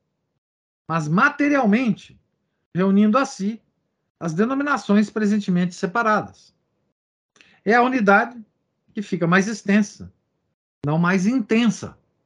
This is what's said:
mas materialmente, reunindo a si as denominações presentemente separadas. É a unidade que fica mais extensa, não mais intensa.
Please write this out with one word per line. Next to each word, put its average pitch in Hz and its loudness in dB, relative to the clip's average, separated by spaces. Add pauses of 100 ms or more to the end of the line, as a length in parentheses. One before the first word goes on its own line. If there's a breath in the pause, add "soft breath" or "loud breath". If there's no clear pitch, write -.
(880)
mas 160 -4
materialmente, 254 0 (560)
reunindo 202 2
a 269 0
si 214 -8 (560)
as 165 -6
denominações 220 0
presentemente 202 -2
separadas. 202 -4 (1080 soft breath)
É 208 0
a 240 4
unidade 233 2 (520)
que 214 -8
fica 175 -4
mais 185 2
extensa, 196 -2 (720)
não 151 -2
mais 175 0
intensa. 226 -2 (280)